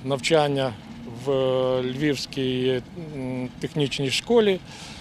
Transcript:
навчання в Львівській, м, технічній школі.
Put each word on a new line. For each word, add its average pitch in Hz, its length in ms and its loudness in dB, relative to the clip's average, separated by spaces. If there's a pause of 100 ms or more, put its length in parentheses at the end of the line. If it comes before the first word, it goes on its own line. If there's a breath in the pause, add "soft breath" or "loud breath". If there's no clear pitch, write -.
навчання 139 680 2 (520)
в 143 60 2 (500)
Львівській, 127 1000 0 (340)
м, 127 340 -4 (100)
технічній 143 520 -2
школі. 208 480 4 (420 loud breath)